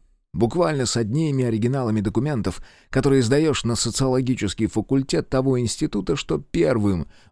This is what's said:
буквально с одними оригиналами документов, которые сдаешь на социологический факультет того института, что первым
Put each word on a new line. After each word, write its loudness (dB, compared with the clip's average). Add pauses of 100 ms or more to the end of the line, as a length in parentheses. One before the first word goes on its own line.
(340)
буквально 0
с -2
одними 0
оригиналами 0
документов, -2 (300)
которые 4
сдаешь 2
на 0
социологический 0
факультет -2
того 2
института, -2
что -4
первым 2 (240)